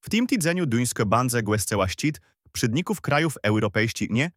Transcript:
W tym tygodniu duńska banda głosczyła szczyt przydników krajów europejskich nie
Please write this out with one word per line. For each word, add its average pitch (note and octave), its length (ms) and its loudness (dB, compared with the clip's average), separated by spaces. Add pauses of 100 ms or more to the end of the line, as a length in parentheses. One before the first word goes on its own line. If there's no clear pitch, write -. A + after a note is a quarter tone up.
W - 80 -10
tym A#3+ 180 2
tygodniu F3 380 0
duńska A#2+ 400 0
banda A#2+ 360 2
głosczyła G#2 460 0
szczyt D3 340 -4 (300)
przydników D3 500 -2
krajów D3+ 420 0
europejskich A2 640 0
nie C3+ 280 0